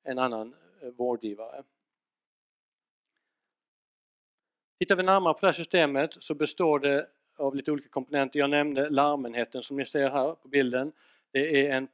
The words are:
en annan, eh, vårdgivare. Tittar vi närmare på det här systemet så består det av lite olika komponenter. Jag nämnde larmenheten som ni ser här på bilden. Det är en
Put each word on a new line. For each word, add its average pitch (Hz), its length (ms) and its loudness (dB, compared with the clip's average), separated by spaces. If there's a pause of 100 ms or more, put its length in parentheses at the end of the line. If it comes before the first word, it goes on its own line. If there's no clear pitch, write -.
en 127 160 -6
annan, 120 360 -4 (260)
eh, 131 80 -12
vårdgivare. 120 720 -6 (3250)
Tittar 185 160 2
vi 180 80 0
närmare 185 300 4
på - 80 -4
det 196 60 4
här 165 60 4
systemet 156 640 0
så - 140 -8
består 151 460 0
det 143 300 0 (260)
av 139 200 -2
lite 139 160 -4
olika 143 180 -6
komponenter. 139 500 -2
Jag 139 100 2
nämnde 147 400 0
larmenheten 135 720 0
som 139 140 -10
ni 135 80 -4
ser 139 240 0
här 139 260 0
på - 120 -20
bilden. 135 440 0 (400)
Det 143 360 2
är 135 100 0
en 131 160 -4